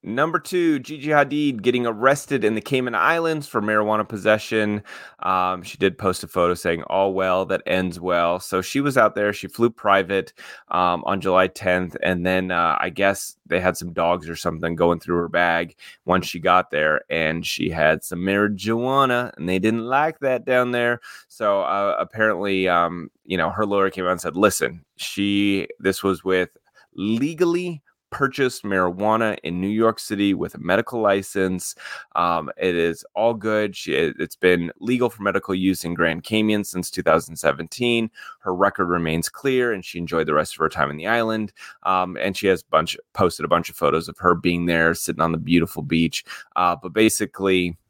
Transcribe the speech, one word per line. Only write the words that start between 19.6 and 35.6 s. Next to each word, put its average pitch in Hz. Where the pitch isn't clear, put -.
like 147
that 127
down 123
there. 120
So, 101
uh, 98
apparently, 98
um, 85
you 90
know, 85
her 104
lawyer 98
came 92
out 90
and 87
said, 80
"Listen, 92
she, 101
this 95
was 95
with 92
legally 165
purchased 131
marijuana 101
in 87
New 95
York 110
City 101
with -
a -
medical 110
license. 98
Um, 82
it 90
is 85
all 113
good. 107
She, -
it, 73
it's -
been 87
legal 120
for 107
medical 98
use 92